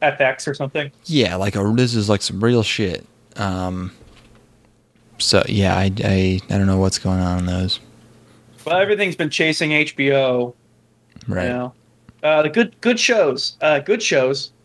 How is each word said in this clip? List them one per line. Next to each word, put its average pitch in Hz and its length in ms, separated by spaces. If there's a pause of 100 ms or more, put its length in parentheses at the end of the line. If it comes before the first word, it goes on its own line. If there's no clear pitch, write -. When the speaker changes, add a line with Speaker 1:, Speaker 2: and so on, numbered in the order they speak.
Speaker 1:
F 147 200
X 131 280
or 143 60
something? 143 360 (140)
Speaker 2:
Yeah, 113 320
like, 95 180
a, 101 80 (140)
this 123 180
is, 104 140
like, 104 140
some 95 200
real 117 200
shit. 95 440 (300)
Um, 92 560 (1300)
so, - 280
yeah, 95 300
I, 95 160 (100)
I, 95 460
I 98 80
don't 98 100
know 95 120
what's 95 200
going 92 220
on 90 200
in 90 60
those. 92 320 (840)
Speaker 1:
Well, 165 140
everything's 202 380
been 160 140
chasing 156 420
H 151 240
B 139 180
O. 127 400 (720)
Speaker 2:
Right. 92 160
Speaker 1:
You 123 60
know? 123 240 (480)
Uh, 151 200
the 156 60
good, 214 320
good 226 180
shows. 170 640
Uh, 151 180
good 190 240
shows. 135 480 (140)